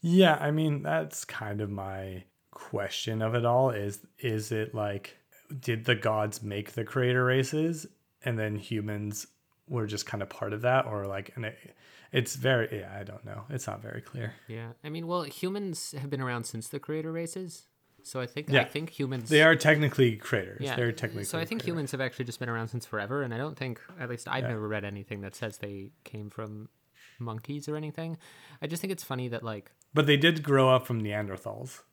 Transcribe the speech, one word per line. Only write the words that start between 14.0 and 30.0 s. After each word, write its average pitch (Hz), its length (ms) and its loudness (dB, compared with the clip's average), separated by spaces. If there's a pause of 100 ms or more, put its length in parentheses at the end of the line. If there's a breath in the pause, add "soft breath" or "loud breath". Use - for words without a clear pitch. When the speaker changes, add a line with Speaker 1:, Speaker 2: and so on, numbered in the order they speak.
Speaker 1:
clear. 117 320 -8 (140)
Speaker 2:
Yeah. 113 220 -10 (140)
I 151 60 -10
mean, 165 160 -6
well, 175 160 0
humans 185 680 -4
have 139 180 -8
been 139 120 -2
around 120 240 -2
since 113 220 -8
the 143 120 -6
creator 156 320 -4
races. 165 560 -8 (380)
So 131 160 -6
I 123 60 -4
think, 147 240 -6
I - 20 4
Speaker 1:
Yeah. 131 120 8
Speaker 2:
think 156 260 -6
humans 127 380 -4
Speaker 1:
They 151 120 10
are 160 140 12
technically 143 600 6
creators. 101 460 -4
Speaker 2:
Yeah. 135 140 -2
Speaker 1:
They're 120 160 2
technically 104 340 -4
Speaker 2:
So 165 120 -4
I 160 80 -2
think 220 160 -4
Speaker 1:
creators. - 60 -4
Speaker 2:
humans 165 240 -2
have 131 100 -4
actually 127 240 -4
just 120 140 -10
been 123 100 -4
around 113 200 -2
since 120 160 -6
forever, 110 380 -2
and 117 100 -4
I 113 40 -4
don't 143 200 -6
think, 123 240 -6 (180)
at 127 100 -6
least 120 180 -8
I've 127 160 -2
Speaker 1:
Yeah. 120 60 -2
Speaker 2:
never 107 180 -4
read 104 180 -2
anything 101 360 -8
that 98 140 -10
says 110 220 -6
they 101 340 -10 (120)
came 107 260 -12
from 107 400 -12 (500 soft breath)
monkeys 120 480 -8
or 151 80 -4
anything. 160 420 -6 (440 loud breath)
I 151 60 -6
just 165 140 -4
think 196 100 -4
it's 180 120 -6
funny 127 260 -4
that, 117 140 -6
like 107 280 -8 (220)
Speaker 1:
But 151 120 6